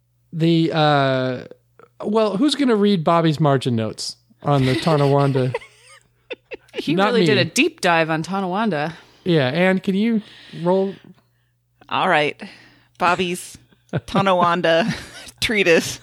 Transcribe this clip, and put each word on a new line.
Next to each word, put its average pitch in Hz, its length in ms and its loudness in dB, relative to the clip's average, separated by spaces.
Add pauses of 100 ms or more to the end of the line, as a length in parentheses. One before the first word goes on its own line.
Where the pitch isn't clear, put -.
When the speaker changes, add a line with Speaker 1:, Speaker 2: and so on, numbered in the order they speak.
(340)
Speaker 1:
The, 165 420 2
uh, 135 680 0 (600)
well, 214 320 0
who's 277 180 0
gonna 254 220 0
read 202 280 2
Bobby's 165 360 2
margin 139 360 2
notes - 400 -6 (260)
on 143 240 2
the 131 100 2
Tonawanda? 139 800 0
Speaker 2:
<laughs> - 40 -8 (1120)
He 370 200 -4
Speaker 1:
Not 190 120 2
Speaker 2:
really 226 180 2
did 165 120 4
Speaker 1:
me. 190 40 2
Speaker 2:
a 170 40 2
deep 269 360 -2
dive 165 280 2
on 160 140 -2
Tonawanda. 180 720 -4 (300)
Speaker 1:
Yeah, 151 240 2
Anne, 180 320 0
can 185 160 -2
you 220 260 0 (400)
roll? 190 320 0 (920)
Speaker 3:
All 156 200 -2
right. 151 320 0 (580)
Bobby's 175 600 -2 (240)
<laughs> - 240 -8
Tonawanda 175 800 2 (300)
<laughs> - 240 -18
treatise. 185 640 2